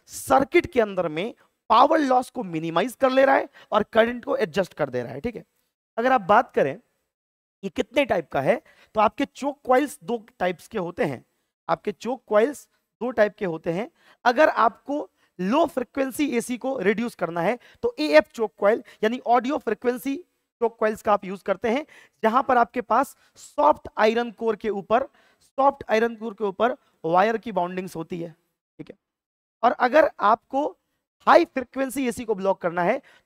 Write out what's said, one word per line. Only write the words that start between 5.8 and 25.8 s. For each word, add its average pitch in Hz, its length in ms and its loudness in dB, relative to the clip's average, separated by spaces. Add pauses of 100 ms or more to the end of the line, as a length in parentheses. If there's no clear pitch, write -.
अगर 254 140 0
आप 254 100 2
बात 208 320 2
करें 165 240 0 (840)
ये 196 80 -8
कितने 277 340 -2
टाइप 190 280 -2
का 143 80 -2
है, 175 200 0 (340)
तो 220 60 0
आपके 226 260 0
चोक 277 400 -8
कॉइल्स 254 380 2
दो 220 200 -6 (140)
टाइप्स 180 300 -6
के 220 100 -8
होते 175 260 -4
हैं, 135 200 -6 (440)
आपके 170 260 -4
चोक 240 340 -8
कॉइल्स 220 400 0 (320)
दो 240 120 -4
टाइप 208 260 0
के 214 80 -6
होते 165 260 -6
हैं। 214 180 -6 (340)
अगर 254 240 4
आपको 262 600 -2 (300)
लो 220 280 2
फ्रीक्वेंसी 269 600 -4 (100)
एसी 240 220 -4
को 269 220 -6
रिड्यूस 214 340 -2
करना 170 260 -6
है 214 180 -2 (240)
तो 240 180 -4
एएफ़ 302 340 2
चोक 220 240 -6
कॉइल 220 240 2 (220)
यानी 233 140 -2 (100)
ऑडियो 247 300 0
फ्रीक्वेंसी 240 580 -4 (440)
चोक 226 180 -2
कॉइल्स 214 240 -2
का 214 100 0
आप 202 120 0
यूज़ 185 200 -10
करते 220 260 -2
हैं, 285 140 -2 (380)
जहां 226 200 2
पर 254 160 0
आपके 240 240 0
पास 254 340 -2 (200)
सॉफ्ट - 520 -2 (100)
आयरन 226 340 0
कोर 220 240 -4
के 220 140 -6
ऊपर, 214 360 -2 (520)
सॉफ्ट 269 320 0